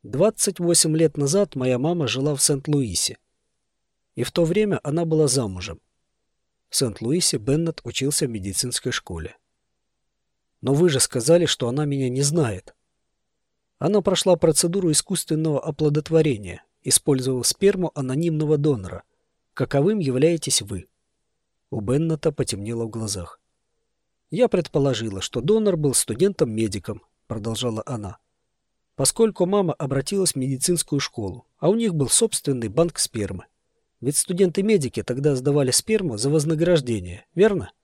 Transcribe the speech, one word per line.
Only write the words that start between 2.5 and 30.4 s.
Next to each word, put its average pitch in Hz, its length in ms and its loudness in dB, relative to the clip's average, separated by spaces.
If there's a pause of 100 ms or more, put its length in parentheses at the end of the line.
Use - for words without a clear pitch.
И 120 80 -6
в - 100 -6
то 175 120 2
время 196 380 0
она 156 220 -2
была 156 240 2
замужем». 98 520 -4 (880)
В - 60 -6
Сент-Луисе 127 640 -2
Беннет 151 440 -2
учился 135 440 -4
в 120 40 -6
медицинской 113 600 -4
школе. - 440 -10 (1200)
«Но 127 120 0
вы 170 160 4
же 135 120 2
сказали, 156 460 4
что - 220 -2
она 147 160 0
меня 139 240 0
не 131 140 -2
знает». 143 540 -2 (1040)
Она 190 220 2
прошла 185 340 4
процедуру 170 560 2
искусственного 156 680 0
оплодотворения, 147 1000 0 (200)
использовав 127 600 0
сперму 190 520 0
анонимного 151 600 0
донора, 101 460 0 (520)
каковым 147 440 2
являетесь 143 640 2
вы. 98 240 -10 (840)
У 110 100 -6
Беннета 151 500 0
потемнело 117 540 -6
в 110 60 -8
глазах. 104 500 -8 (880)
«Я 226 160 2
предположила, 127 760 0
что 120 200 -4
донор 202 360 2
был 147 180 0
студентом-медиком», 110 1080 -2 (240)
продолжала 113 580 -4
она, 104 340 -8 (760)
«поскольку 190 500 0
мама 190 280 2
обратилась 143 600 -2
в - 40 -8
медицинскую 139 640 -2